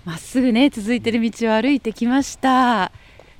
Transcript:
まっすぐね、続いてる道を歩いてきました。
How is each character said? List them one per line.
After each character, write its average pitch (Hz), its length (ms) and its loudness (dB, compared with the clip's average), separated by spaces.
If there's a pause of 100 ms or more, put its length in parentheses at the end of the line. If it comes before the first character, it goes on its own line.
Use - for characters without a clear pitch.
ま 165 80 -10
っ 165 40 -12
す - 220 -4
ぐ 254 120 2
ね、 262 180 4
続 220 240 -4
い 220 80 -4
て 226 100 -2
る 233 80 0
道 226 300 -2
を - 20 2
歩 220 180 2
い 277 100 0
て 220 120 -6
き - 140 -4
ま 262 160 2
し - 160 -8
た。 247 540 2 (480)